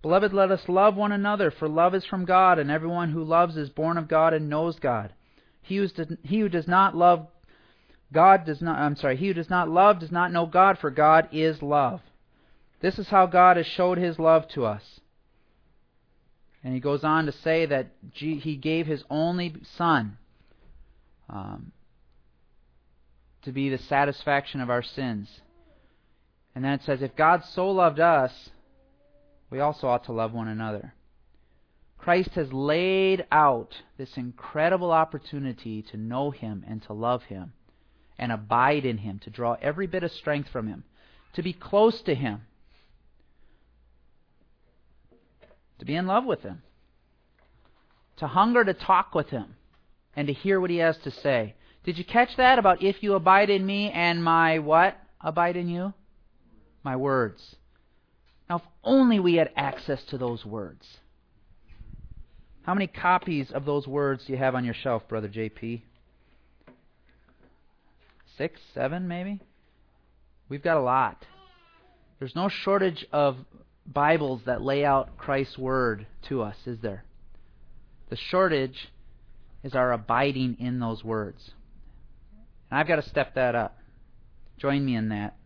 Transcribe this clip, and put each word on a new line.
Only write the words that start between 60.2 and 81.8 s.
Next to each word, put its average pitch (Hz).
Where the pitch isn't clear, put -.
words. 98
How 185
many 196
copies 175
of 135
those 143
words 135
do 131
you 127
have 131
on 127
your 117
shelf, 117
Brother 104
J 110
P? 117
Six, 160
seven, 156
maybe? 185
We've 143
got 165
a 143
lot. 127
There's 131
no 190
shortage 190
of 143
Bibles 143
that 127
lay 139
out 135
Christ's 139
word 123
to 131
us, 104
is 117
there? 107
The 117
shortage 156
is 135
our 127
abiding 123
in 123
those 113
words. 110